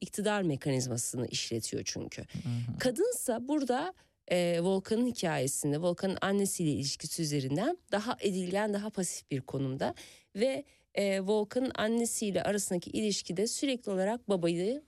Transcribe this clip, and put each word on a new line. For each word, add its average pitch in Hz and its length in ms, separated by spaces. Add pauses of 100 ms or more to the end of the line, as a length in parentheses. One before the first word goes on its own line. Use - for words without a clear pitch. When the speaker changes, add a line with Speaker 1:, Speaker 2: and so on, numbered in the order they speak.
Speaker 1:
iktidar 208 420
mekanizmasını 127 840
işletiyor 110 580
çünkü. - 380
Speaker 2:
Hı - 40 (220)
hı. 120 300
Speaker 1:
Kadınsa 254 720
burada, 285 460 (340)
e, 175 320
Volkan'ın 196 460
hikayesinde, 147 760
Volkan'ın 180 380
annesiyle 196 500
ilişkisi 143 520
üzerinden 147 560 (140)
daha 208 280
edilgen, 190 540
daha 208 160
pasif - 400
bir 135 100
konumda 135 540 (420)
ve, 269 280 (300)
e, 196 260
Volkan'ın 214 540
annesiyle 220 680
arasındaki 196 480
ilişkide 202 560
sürekli 254 460
olarak 202 360
babayı 185 600